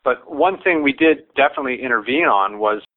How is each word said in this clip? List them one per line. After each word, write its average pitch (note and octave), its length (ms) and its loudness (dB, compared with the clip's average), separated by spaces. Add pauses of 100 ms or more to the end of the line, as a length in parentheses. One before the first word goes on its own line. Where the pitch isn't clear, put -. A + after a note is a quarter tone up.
But - 280 -4
one F3 300 0
thing E3 220 0
we C#3 100 2
did D#3 420 0
definitely C3+ 460 -2
intervene B2 440 -2
on G#2 340 0
was G#2+ 220 -2 (160)